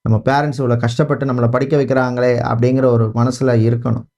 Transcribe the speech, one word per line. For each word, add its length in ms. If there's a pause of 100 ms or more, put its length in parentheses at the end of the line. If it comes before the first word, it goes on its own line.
நம்ம 240
பேரண்ட்ஸ் 340
இவ்வளோ 180
கஷ்டப்பட்டு 500
நம்மளை 240
படிக்க 260
வைக்கிறாங்களே 640
அப்படிங்கிற 460
ஒரு 300
மனசுல 260
இருக்கணும். 640 (160)